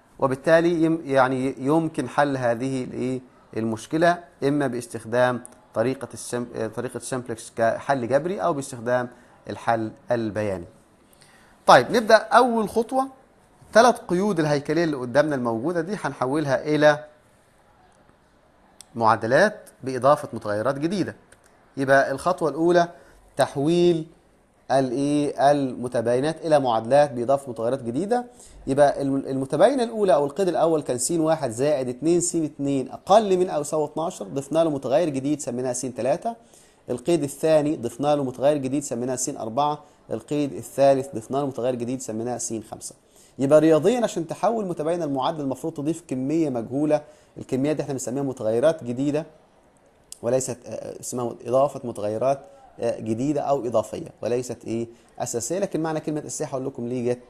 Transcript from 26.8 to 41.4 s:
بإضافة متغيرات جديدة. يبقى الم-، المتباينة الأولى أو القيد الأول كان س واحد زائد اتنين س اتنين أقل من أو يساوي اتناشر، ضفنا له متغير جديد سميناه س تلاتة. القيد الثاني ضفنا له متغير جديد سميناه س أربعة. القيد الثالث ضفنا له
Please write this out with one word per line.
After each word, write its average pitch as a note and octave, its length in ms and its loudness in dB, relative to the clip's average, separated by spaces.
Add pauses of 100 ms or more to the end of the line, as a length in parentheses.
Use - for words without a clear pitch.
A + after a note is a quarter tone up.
بإضافة B2+ 380 0
متغيرات A#2+ 320 -2
جديدة. G3 420 -2 (420)
يبقى C#3 360 4
الم-، C#3 240 -2
المتباينة D3+ 560 2
الأولى A3 320 2
أو D3 100 2
القيد F3+ 240 -2
الأول D#3 340 2
كان B2 160 -4
س - 120 -4
واحد D#3+ 400 0
زائد C3 380 0
اتنين D#3+ 320 0
س E3+ 160 -4
اتنين C#3 540 -2
أقل G3 460 2
من F#3 140 0
أو D#3+ 100 -2
يساوي D3+ 240 -2
اتناشر، D#3+ 400 -6
ضفنا D#3 400 -2
له E3 60 0
متغير C#3+ 380 0
جديد C#3 320 -4
سميناه B2+ 320 -6
س B2 80 -6
تلاتة. C#3 540 -4 (560)
القيد C#3+ 320 0
الثاني D3+ 540 2
ضفنا C3+ 400 -2
له C#3+ 80 -2
متغير C3 320 0
جديد C3+ 260 -2
سميناه B2+ 340 -4
س - 120 -4
أربعة. C#3 560 -4 (260)
القيد C#3+ 420 -4
الثالث C3 600 2
ضفنا A2+ 220 -6
له C#3+ 100 -2